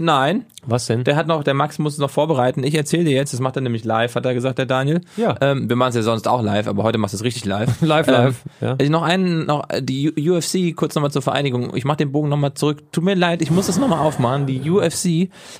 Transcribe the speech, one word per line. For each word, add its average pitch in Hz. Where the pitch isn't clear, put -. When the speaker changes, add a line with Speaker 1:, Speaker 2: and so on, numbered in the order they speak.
Speaker 1:
nein. 156
Speaker 2:
Was 120
denn? 120
Speaker 1:
Der 143
hat 156
noch, 160
der 139
Max 143
muss 147
es 147
noch 139
vorbereiten. 139
Ich 147
erzähle 156
dir 151
jetzt, 139
das 120
macht 131
er 139
nämlich 117
live, 113
hat 120
er 127
gesagt, 123
der 131
Daniel. 135
Speaker 2:
Ja. 214
Speaker 1:
Ähm, 135
wir 120
machen's 123
ja 113
sonst 110
auch 120
live, 104
aber 104
heute 113
machst 107
du 98
es 101
richtig 120
live. 104
Speaker 2:
<laughs> -
Live, 156
Speaker 1:
Ähm, 269
Speaker 2:
live, 123
ja. 127
Speaker 1:
ich 139
noch 160
einen, 175
noch, 147
äh, 127
die 135
U-, 156
U 175
F 165
C, 180
kurz -
nochmal 143
zur 143
Vereinigung. 123
Ich 120
mach 147
den 143
Bogen 151
nochmal 143
zurück. 147
Tut 160
mir 196
leid, 175
ich 139
muss 185
das 190
nochmal 214
aufmachen. 139
Die 131
U 190
F 165
C 175